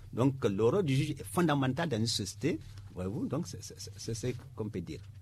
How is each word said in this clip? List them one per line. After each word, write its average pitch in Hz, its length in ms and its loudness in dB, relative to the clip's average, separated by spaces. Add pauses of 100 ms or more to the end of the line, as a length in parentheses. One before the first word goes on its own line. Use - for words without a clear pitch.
(120)
Donc, 135 320 4
le 104 220 4
rôle 180 180 6
du 135 120 4
juge 151 160 2
est - 120 -6
fondamental 147 640 4
dans 123 100 0
une 110 100 2
société, 135 520 0 (360)
voyez-vous. 101 320 -2
Donc, - 200 -2
c'est, 92 160 -10
c'est, - 160 -14
c'est, - 120 -10 (240)
c'est 127 180 -2
ce - 0 - (220)
qu'on 107 120 -4
peut 101 140 -4
dire. - 180 -8 (220)